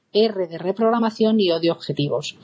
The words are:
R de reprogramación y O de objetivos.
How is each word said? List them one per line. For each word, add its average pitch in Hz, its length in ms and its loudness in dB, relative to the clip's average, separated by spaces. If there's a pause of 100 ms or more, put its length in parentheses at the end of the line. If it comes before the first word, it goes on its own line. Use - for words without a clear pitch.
(120)
R 202 360 2
de 165 100 -10
reprogramación 220 800 0
y 190 120 2
O 165 80 0
de 165 100 0
objetivos. 143 760 -4